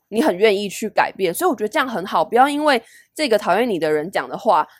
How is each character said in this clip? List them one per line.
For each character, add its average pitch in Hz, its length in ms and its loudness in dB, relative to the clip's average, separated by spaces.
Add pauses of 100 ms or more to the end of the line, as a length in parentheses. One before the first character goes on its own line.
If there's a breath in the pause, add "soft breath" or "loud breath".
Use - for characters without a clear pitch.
你 220 140 -2
很 208 120 2
愿 202 200 4
意 202 160 -4
去 - 180 -8
改 151 240 0
变， 180 200 -2
所 330 140 -2
以 359 40 2
我 285 60 0
觉 214 80 -6
得 220 40 -2
这 294 100 -4
样 269 100 0
很 202 160 -6
好。 196 180 0
不 156 120 -4
要 247 140 6
因 294 140 -4
为 285 200 2 (320 soft breath)
这 311 120 -2
个 220 120 2
讨 180 200 0
厌 254 100 0
你 190 100 -2
的 156 120 0
人 151 200 -2
讲 165 180 -4
的 131 100 -8
话 175 280 2 (120)